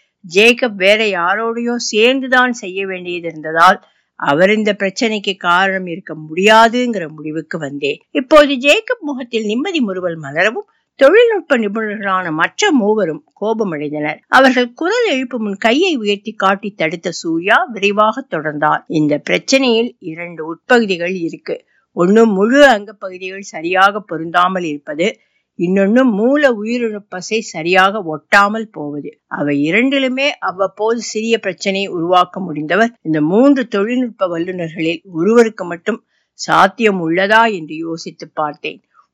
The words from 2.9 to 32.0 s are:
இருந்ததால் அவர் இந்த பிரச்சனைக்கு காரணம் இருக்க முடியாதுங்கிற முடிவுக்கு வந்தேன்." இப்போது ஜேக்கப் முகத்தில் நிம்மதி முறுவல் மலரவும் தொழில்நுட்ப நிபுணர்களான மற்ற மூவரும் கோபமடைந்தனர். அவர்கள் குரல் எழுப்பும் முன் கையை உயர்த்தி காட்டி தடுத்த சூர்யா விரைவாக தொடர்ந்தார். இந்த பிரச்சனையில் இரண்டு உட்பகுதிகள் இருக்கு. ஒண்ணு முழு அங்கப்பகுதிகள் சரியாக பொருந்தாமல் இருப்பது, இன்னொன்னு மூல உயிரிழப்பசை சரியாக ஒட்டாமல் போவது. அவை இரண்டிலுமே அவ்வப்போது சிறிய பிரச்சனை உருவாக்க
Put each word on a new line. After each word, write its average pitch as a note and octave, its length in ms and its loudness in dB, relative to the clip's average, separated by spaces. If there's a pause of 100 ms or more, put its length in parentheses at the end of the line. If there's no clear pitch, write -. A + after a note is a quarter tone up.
இருந்ததால் D#3+ 520 2 (340)
அவர் D#3+ 360 2
இந்த G#3+ 280 0
பிரச்சனைக்கு G3+ 580 -4
காரணம் F#3 500 0
இருக்க E3+ 280 -10
முடியாதுங்கிற G#3+ 960 2
முடிவுக்கு D#3 500 -8
வந்தேன்." C#3+ 420 -6 (100)
இப்போது D4 440 4
ஜேக்கப் E4+ 460 0
முகத்தில் B3+ 440 -6
நிம்மதி C#4+ 360 -2
முறுவல் F3+ 360 -4
மலரவும் E3 520 -2 (280)
தொழில்நுட்ப F4+ 640 4
நிபுணர்களான G3+ 720 -4
மற்ற F#3 400 0
மூவரும் G3+ 520 0 (160)
கோபமடைந்தனர். D3+ 800 -4 (100)
அவர்கள் B3+ 440 4
குரல் G#4+ 360 -2
எழுப்பும் C4 340 -4
முன் G#3 140 -4
கையை D4 400 0
உயர்த்தி G#3 360 -4
காட்டி G3+ 420 -2
தடுத்த E3+ 360 -4
சூர்யா F#3 600 0
விரைவாக G#3+ 580 0
தொடர்ந்தார். D3+ 560 -2
இந்த D3 440 0
பிரச்சனையில் A#3+ 680 0
இரண்டு E3+ 480 -12
உட்பகுதிகள் F#3 680 0
இருக்கு. E3 500 -8 (300)
ஒண்ணு G3+ 320 4
முழு A3+ 400 4
அங்கப்பகுதிகள் G3 720 -2
சரியாக F#3+ 600 0
பொருந்தாமல் F3 640 -2
இருப்பது, D#3 560 -4 (400)
இன்னொன்னு G3 460 2
மூல B3+ 480 2
உயிரிழப்பசை G#3+ 840 -6
சரியாக F#3+ 640 0
ஒட்டாமல் G3+ 680 0
போவது. D3 560 -10
அவை D3 440 -2
இரண்டிலுமே C4 580 0
அவ்வப்போது G3 720 -4
சிறிய A3 380 -4
பிரச்சனை G3 480 -4
உருவாக்க F3+ 540 -2